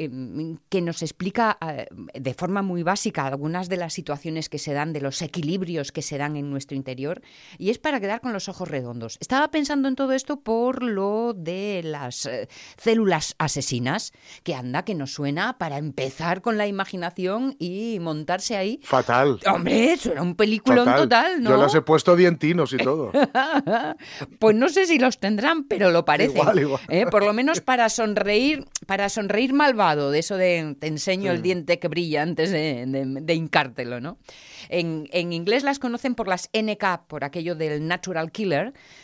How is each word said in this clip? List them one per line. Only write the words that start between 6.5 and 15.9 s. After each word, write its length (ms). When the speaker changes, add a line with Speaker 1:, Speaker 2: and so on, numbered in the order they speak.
Speaker 1:
interior, 460
y 100
es 80
para 220
quedar 220
con 120
los 160
ojos 200
redondos. 500
Estaba 320
pensando 360
en 80
todo 180
esto 280
por 400
lo 540
de 500
las, 400
eh, 220
células 600
asesinas, 760
que 140
anda, 280
que 120
nos 180
suena 460
para 180
empezar 640